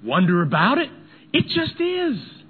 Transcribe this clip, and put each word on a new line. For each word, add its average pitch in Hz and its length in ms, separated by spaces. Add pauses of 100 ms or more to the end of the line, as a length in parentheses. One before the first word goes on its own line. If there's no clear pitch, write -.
wonder 175 380
about 165 340
it. 320 140 (420)
It 320 140
just 330 340
is. 349 380 (320)